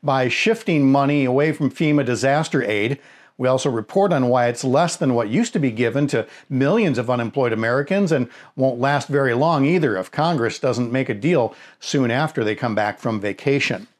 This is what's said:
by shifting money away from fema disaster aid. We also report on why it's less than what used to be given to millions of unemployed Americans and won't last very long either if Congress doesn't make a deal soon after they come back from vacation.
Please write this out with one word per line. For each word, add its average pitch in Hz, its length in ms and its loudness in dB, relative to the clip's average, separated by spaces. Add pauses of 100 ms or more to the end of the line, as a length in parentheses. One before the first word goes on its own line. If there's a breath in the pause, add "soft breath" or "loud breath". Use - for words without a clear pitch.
by 135 260 0
shifting 165 640 2
money 139 360 2
away 143 260 2
from 147 180 -2
fema 147 360 0
disaster 135 560 0
aid. 107 360 -2 (380 loud breath)
We 127 100 -2
also 131 240 2
report 175 420 0
on 131 140 2
why 123 220 2
it's 120 160 -4
less 147 320 2
than 135 180 0
what 117 140 0
used 202 240 -2
to 190 80 -2
be 135 100 0
given 120 380 0
to 123 180 -2 (240 loud breath)
millions 143 480 2
of 117 100 -4
unemployed 120 440 0
Americans 139 580 0
and 127 180 0 (280 loud breath)
won't 131 240 0
last 139 260 0
very 139 260 0
long 143 320 2
either 151 320 2
if 92 140 -6
Congress 147 480 -2
doesn't 120 320 -2
make 131 180 -2
a 127 60 -2
deal 123 400 0 (240 loud breath)
soon 131 320 -2
after 135 320 -2
they 107 140 0
come 113 180 -4
back 104 240 -2
from 110 220 -4
vacation. 107 680 -2 (140)